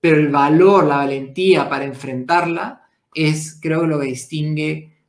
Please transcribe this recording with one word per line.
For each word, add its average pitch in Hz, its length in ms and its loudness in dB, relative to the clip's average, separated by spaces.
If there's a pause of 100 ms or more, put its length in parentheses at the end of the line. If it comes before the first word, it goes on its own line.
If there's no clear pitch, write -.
pero 160 180 4
el 151 100 2
valor, 156 560 4
la 143 140 0
valentía 139 680 0
para 139 160 -4
enfrentarla, 139 960 -4 (300)
es, 156 480 -2
creo, 160 260 -2
lo 156 120 -2
que 139 80 -2
distingue 151 920 -6 (100)